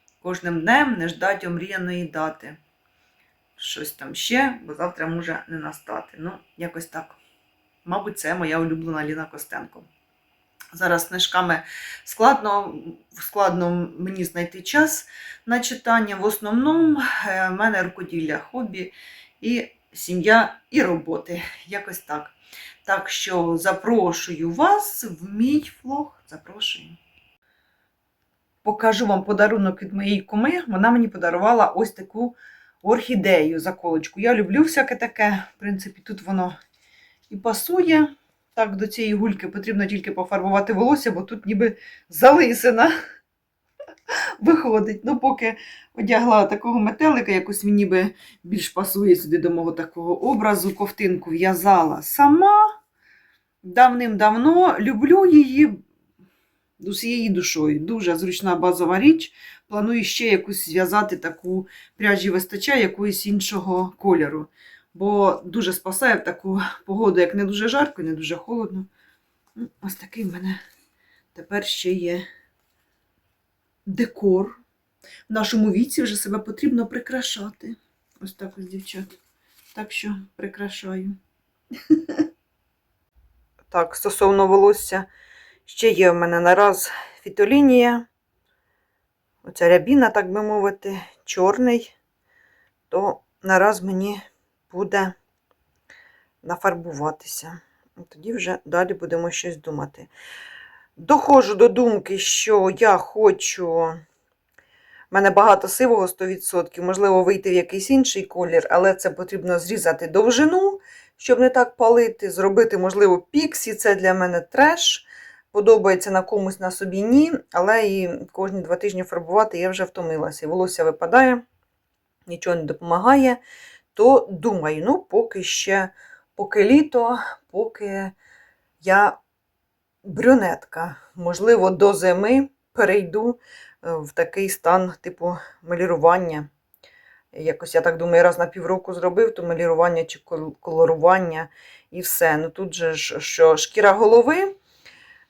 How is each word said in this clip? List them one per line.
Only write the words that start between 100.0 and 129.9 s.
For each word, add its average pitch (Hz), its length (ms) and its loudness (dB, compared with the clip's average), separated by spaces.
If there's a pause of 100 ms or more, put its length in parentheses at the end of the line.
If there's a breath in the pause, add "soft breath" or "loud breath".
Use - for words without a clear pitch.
Доходжу 262 580 4
до 220 140 8
думки, 202 500 -2
що 190 600 0
я 208 180 6
хочу, 196 720 0
в 165 280 -2 (1120 soft breath)
мене 196 200 4
багато 196 380 6
сивого, 220 400 2
сто 185 180 -8
відсотків, 180 580 -6
можливо, 190 380 2
вийти 190 280 0
в - 20 0
якийсь 180 380 -2
інший 262 320 2
колір, 170 480 -2
але 185 240 4
це 185 160 -6
потрібно 180 480 -6
зрізати 170 480 -4
довжину, 302 760 2 (360 loud breath)
щоб 247 240 2
не 254 80 6
так 247 280 0
палити, 226 540 2
зробити, 196 480 2
можливо, 185 400 4 (120)
піксі, 294 440 -2
це 214 200 2
для 185 200 2
мене 180 260 -2
треш. - 640 0 (460 loud breath)
Подобається 202 580 4
на 190 120 0
комусь, 190 380 -6
на 185 100 -6
собі 190 320 -6
ні, 285 300 4 (200)
але 214 340 2
і 190 240 -2 (220)
кожні 190 280 -6
два 170 160 -4
тижні 185 260 -6
фарбувати 180 560 0
я 180 120 -2
вже 185 140 -4
втомилася. 160 640 -8
І - 20 -6
волосся 185 360 -2
випадає, 240 580 4 (840)
нічого 175 300 -4
не 165 60 -6
допомагає. 214 760 2 (560 loud breath)
То 240 360 6
думаю, 160 540 -4
ну, 294 140 0
поки 226 440 -4
ще, 190 460 -2 (460 soft breath)
поки 196 300 0
літо, 247 540 4 (320 loud breath)
поки 196 600 -8 (720 soft breath)
я 196 380 2 (880)